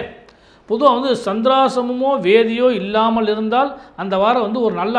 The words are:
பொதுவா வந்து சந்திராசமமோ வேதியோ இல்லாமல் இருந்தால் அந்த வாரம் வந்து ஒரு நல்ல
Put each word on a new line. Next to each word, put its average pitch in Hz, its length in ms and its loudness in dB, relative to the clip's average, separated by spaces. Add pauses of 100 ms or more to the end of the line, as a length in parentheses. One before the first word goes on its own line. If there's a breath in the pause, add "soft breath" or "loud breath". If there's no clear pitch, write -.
(680 soft breath)
பொதுவா 254 260 4
வந்து 262 160 -2 (140)
சந்திராசமமோ 247 840 0 (160)
வேதியோ 226 400 4 (120)
இல்லாமல் 214 540 0
இருந்தால் 220 360 -2 (320 loud breath)
அந்த 196 220 -4
வாரம் 240 220 2
வந்து 220 220 -4
ஒரு 190 140 -2
நல்ல 214 180 -2